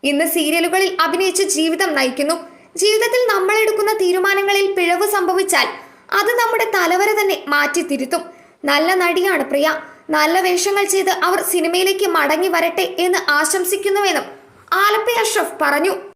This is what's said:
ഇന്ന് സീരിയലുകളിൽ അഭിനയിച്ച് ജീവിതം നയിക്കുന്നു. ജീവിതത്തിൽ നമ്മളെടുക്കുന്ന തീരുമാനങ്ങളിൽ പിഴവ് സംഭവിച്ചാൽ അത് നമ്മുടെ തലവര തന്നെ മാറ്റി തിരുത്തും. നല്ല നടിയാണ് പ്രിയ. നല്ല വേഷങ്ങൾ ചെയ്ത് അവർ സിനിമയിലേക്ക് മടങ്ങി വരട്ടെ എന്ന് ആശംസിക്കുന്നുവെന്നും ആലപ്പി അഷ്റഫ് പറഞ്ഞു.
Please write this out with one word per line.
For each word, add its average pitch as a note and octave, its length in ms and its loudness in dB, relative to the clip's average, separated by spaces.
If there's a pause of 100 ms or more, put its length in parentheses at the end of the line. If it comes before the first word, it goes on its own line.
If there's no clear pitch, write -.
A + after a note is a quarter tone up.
(120)
ഇന്ന് D4 140 2 (100)
സീരിയലുകളിൽ E4+ 540 0 (160)
അഭിനയിച്ച് F4+ 380 0 (120)
ജീവിതം E4 420 0
നയിക്കുന്നു. C#4+ 400 -2 (460)
ജീവിതത്തിൽ A4+ 380 2 (120)
നമ്മളെടുക്കുന്ന G#4+ 680 0
തീരുമാനങ്ങളിൽ G4 640 2 (120)
പിഴവ് F4+ 300 0 (100)
സംഭവിച്ചാൽ F#4 500 0 (540)
അത് G#4 100 0 (100)
നമ്മുടെ A4+ 260 0 (100)
തലവര F4+ 420 2
തന്നെ F#4+ 180 0 (160)
മാറ്റി D4 380 0
തിരുത്തും. C4+ 320 -2 (460)
നല്ല D4 200 2 (120)
നടിയാണ് F4 480 0
പ്രിയ. C#4+ 180 2 (480)
നല്ല D4+ 200 2 (100)
വേഷങ്ങൾ G4 380 0 (100)
ചെയ്ത് F#4+ 180 0 (160)
അവർ F#4 120 0 (120)
സിനിമയിലേക്ക് F#4 640 0
മടങ്ങി D#4 380 0
വരട്ടെ E4+ 320 0 (200)
എന്ന് F4+ 140 2 (180)
ആശംസിക്കുന്നുവെന്നും F#4+ 880 0 (580)
ആലപ്പി A4 300 0 (100)
അഷ്റഫ് G#4 380 -2
പറഞ്ഞു. D4+ 320 2 (220)